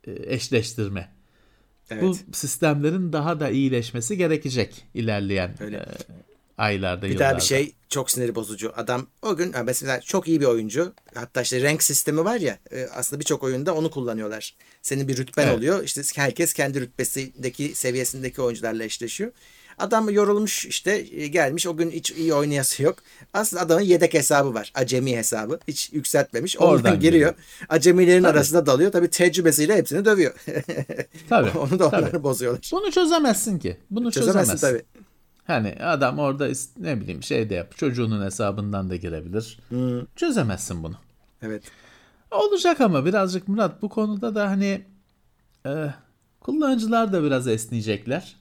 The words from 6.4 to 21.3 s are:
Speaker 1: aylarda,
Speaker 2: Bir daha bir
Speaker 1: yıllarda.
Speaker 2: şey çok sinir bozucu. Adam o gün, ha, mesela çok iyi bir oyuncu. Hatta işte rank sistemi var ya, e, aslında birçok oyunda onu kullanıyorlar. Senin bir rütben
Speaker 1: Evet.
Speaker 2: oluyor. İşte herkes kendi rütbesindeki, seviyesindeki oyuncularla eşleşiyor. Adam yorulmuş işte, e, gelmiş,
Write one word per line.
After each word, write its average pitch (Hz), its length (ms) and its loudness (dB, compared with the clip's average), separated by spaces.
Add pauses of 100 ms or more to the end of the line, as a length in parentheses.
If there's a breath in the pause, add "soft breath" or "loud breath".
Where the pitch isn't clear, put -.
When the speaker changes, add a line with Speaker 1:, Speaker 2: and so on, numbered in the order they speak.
Speaker 1:
aylarda, 95 440 -2
Speaker 2:
Bir 98 80 -4
daha 98 40 0
bir 95 60 -2
Speaker 1:
yıllarda. 135 200 2
Speaker 2:
şey 139 340 0 (160)
çok 131 220 -4
sinir 120 240 -2
bozucu. 110 400 -6
Adam 123 320 -4 (140)
o 208 140 -2
gün, 175 180 -4
ha, 120 100 -4
mesela 127 380 -2
çok - 260 -2
iyi 160 140 2
bir 143 40 2
oyuncu. 120 480 0 (220)
Hatta 120 260 -6
işte 123 220 -2
rank 147 200 2
sistemi 156 420 0
var 233 140 0
ya, 120 180 -2 (140)
e, 127 140 -8 (100)
aslında - 240 -6
birçok 143 240 -2
oyunda 135 320 -2
onu 156 160 0
kullanıyorlar. 110 640 -8 (260 soft breath)
Senin 139 260 -4
bir 131 100 -2
rütben 131 300 0
Speaker 1:
Evet. 120 100 2
Speaker 2:
oluyor. 156 260 0
İşte 143 180 -6 (140)
herkes 143 380 0
kendi 139 280 -2
rütbesindeki, 131 920 -6
seviyesindeki 127 680 -4
oyuncularla 113 420 -4
eşleşiyor. 117 480 -8 (480 soft breath)
Adam 220 300 0
yorulmuş 208 560 2
işte, - 460 -2
e, 147 160 -8
gelmiş, 156 400 0